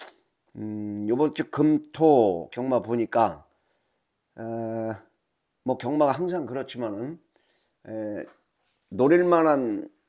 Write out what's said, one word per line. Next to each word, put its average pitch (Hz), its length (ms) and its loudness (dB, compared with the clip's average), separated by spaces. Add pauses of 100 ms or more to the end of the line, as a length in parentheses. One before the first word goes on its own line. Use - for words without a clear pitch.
(560)
음, 107 500 -8
요번 131 280 0
주 - 160 -6
금, 151 320 2 (100)
토 113 580 4
경마 127 300 -2
보니까, 110 640 0 (920)
에, 110 40 -12 (1200)
뭐 127 120 -2
경마가 143 360 0
항상 175 340 -4
그렇지만은, 123 760 -8 (680)
에, 107 380 -8 (640)
노릴 147 360 4
만한, 151 640 2 (200)